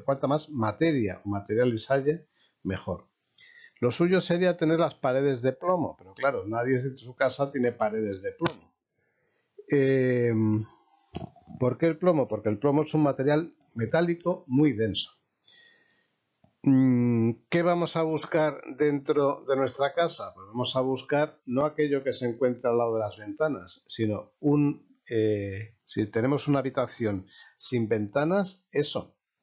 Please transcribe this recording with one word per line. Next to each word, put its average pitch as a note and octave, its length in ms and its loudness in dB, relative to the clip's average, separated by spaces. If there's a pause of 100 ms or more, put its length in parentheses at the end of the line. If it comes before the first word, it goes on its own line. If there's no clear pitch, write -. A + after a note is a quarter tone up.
cuanta C#3 220 -2
más D3 220 -2
materia A2+ 760 0
o G2+ 40 -6
materiales A2 640 0
haya, C#3 340 0 (380)
mejor. F2+ 460 -6 (720)
Lo A#2+ 120 2
suyo F3 320 2
sería F3 340 2
tener D#3+ 240 2
las D#3 140 0
paredes C3 480 0
de C3 100 2
plomo, E3 460 -2
pero - 160 -20
claro, B2 320 -2
nadie A#2+ 300 0
en C3 200 -4
su B2 180 -18
casa C#3 380 0
tiene B2 200 0
paredes G#2+ 500 -2
de G2 100 -6
plomo. - 420 -6 (960)
Eh, B2+ 640 2 (1300)
¿por B2 200 0
qué E3 80 0
el D#3+ 120 0
plomo? D#3+ 300 2
Porque G#2+ 200 -2
el G#2+ 100 0
plomo D3 240 2
es D3+ 120 -4
un D3+ 80 4
material D3 520 0 (200)
metálico E3+ 720 -2
muy C#3 260 4
denso. G#2+ 380 -2 (1500)
Mm, A#2+ 840 4
¿qué E3+ 140 0
vamos E3+ 340 0
a E3 60 0
buscar D#3 580 0 (160)
dentro C#3+ 680 2
de C3+ 100 2
nuestra C3+ 380 -2
casa? D3 400 -2
Pues F#2+ 140 -20
vamos A#2 260 -4
a C3 60 0
buscar C3+ 640 -2
no C3 180 0
aquello D3 380 0
que C3 100 -2
se B2 140 -4
encuentra A#2+ 440 0
al A#2 80 2
lado A#2 160 0
de A2 60 0
las G#2 160 -4
ventanas, G#2 720 -6
sino G#2+ 540 -4
un, D3 680 0
eh, G#2 760 -2
si G#2+ 220 -4
tenemos C3 420 -2
una C#3+ 120 2
habitación A#2+ 680 -4 (320)
sin A2+ 300 -2
ventanas, C#3+ 840 -2
eso. - 440 -4 (260)